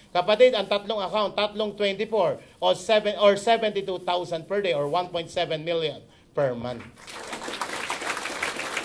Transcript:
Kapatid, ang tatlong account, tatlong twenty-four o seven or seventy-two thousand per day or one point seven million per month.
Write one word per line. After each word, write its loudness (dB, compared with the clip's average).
Kapatid, 6
ang -2
tatlong -2
account, -2
tatlong -2
twenty-four 0
o 0
seven 2
or 8
seventy-two 0
thousand -2
per -2
day 2
or 0
one 0
point -4
seven -2
million -2
per 0
month. -8